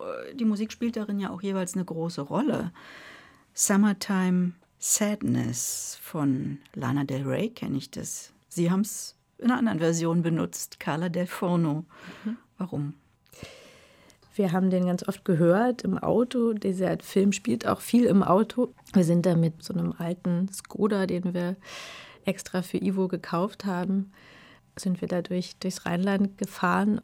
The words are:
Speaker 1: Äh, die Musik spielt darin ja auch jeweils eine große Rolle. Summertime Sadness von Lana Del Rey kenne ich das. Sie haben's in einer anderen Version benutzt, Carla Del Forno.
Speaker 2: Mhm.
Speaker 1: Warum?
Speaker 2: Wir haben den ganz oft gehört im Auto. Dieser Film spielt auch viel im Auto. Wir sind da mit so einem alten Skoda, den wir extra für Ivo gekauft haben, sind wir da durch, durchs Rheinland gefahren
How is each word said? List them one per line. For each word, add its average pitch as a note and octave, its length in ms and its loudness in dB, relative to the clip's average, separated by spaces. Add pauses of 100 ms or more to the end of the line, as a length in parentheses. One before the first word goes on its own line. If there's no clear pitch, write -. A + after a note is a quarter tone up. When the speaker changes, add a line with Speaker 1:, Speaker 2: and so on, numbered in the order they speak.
Speaker 1:
Äh, C2 340 -8
die A#3+ 100 0
Musik G#3+ 280 0
spielt A#3 240 -4
darin G#3 240 -4
ja G3 100 -2
auch F3+ 100 -8
jeweils F#3+ 340 -2
eine F#3 120 -2
große E3 340 -4
Rolle. F3 520 0 (840)
Summertime F#3+ 1000 2 (260)
Sadness B2 1200 -2
von C#3+ 560 -2 (160)
Lana C#3 300 -2
Del C#3 220 -4
Rey C3+ 220 0
kenne C#3+ 300 -6
ich - 120 -10
das. - 420 -12 (160)
Sie E3+ 220 0
haben's - 460 -2 (220)
in - 80 -4
einer B3 120 4
anderen G#3+ 200 0
Version E3 420 2
benutzt, E3 600 -2
Carla D#3+ 280 -2
Del F3+ 180 -2
Forno. E3+ 600 0 (400)
Speaker 2:
Mhm. A3 100 -4 (220)
Speaker 1:
Warum? D3+ 360 -4 (1400)
Speaker 2:
Wir G3 180 2
haben F#3 160 2
den F3+ 160 2
ganz F3+ 240 0
oft - 160 -6
gehört F#3+ 560 4
im F#3 160 -2
Auto. A#3 560 2
Dieser F#3 460 0
Film G3+ 340 2
spielt - 340 -2
auch - 140 2
viel A#3+ 240 4
im G3 180 6
Auto. A3+ 520 2 (180)
Wir F#3 120 6
sind E3+ 200 4
da F3+ 100 4
mit E3 280 2
so - 100 -10
einem E3+ 240 -2
alten F3 560 -2
Skoda, G3+ 540 -2
den F3+ 260 -2
wir F3 240 -2 (680)
extra F#3+ 340 -4
für - 160 -4
Ivo F#3+ 320 0
gekauft F3+ 560 -4
haben, F#3+ 480 -2 (640)
sind F3+ 240 -2
wir F3 80 -4
da F3+ 140 0
durch, F3+ 340 -4
durchs - 300 -6
Rheinland G3 500 0
gefahren F#3+ 680 0